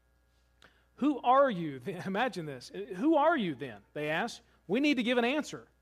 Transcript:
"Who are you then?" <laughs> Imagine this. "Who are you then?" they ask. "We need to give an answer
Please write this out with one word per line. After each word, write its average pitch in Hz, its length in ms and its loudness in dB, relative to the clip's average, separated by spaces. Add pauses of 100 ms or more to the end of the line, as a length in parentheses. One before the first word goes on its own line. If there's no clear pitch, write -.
(960)
"Who 262 240 -2
are 269 280 6
you 160 300 -4
then?" 170 240 -10
<laughs> - 20 -8
Imagine 190 400 -2
this. 131 260 -12 (260)
"Who 302 180 4
are 311 200 4
you 180 200 -2
then?" 117 240 -10 (140)
they 151 160 -4
ask. 180 300 -4 (280)
"We 202 120 0
need 294 180 4
to 254 60 0
give 240 140 2
an 233 80 2
answer 233 420 -4 (140)